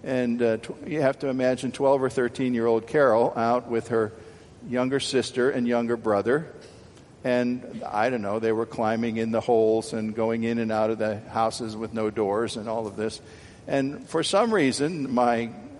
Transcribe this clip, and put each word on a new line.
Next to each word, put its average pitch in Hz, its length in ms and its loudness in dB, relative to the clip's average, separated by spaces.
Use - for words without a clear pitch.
And, 123 380 0
uh, 113 160 4
tw-, - 300 -12
you 151 140 -2
have 139 180 2
to 143 80 -4
imagine 127 440 0
twelve 139 300 2
or 131 80 2
thirteen-year-old 120 760 0
Carol 120 480 4
out 123 340 0
with 117 200 -2
her 110 240 0
younger 127 320 0
sister 127 500 0
and 123 180 0
younger 120 300 2
brother. 110 500 0
And, 123 640 -2
I 110 220 0
don't 120 140 -2
know, 104 160 -2
they 113 120 0
were 110 140 0
climbing 113 520 -2
in 113 140 -2
the 113 100 2
holes 113 520 2
and 110 220 -4
going 113 280 0
in 117 140 0
and 113 140 -2
out 110 180 2
of 113 80 0
the 107 220 -2
houses 113 480 -2
with 113 160 -8
no 110 160 0
doors 107 480 0
and 110 100 -8
all 113 200 -4
of 95 80 -10
this. 107 260 -6
And 139 420 -2
for 160 140 0
some 220 280 2
reason, 143 600 0
my 117 380 2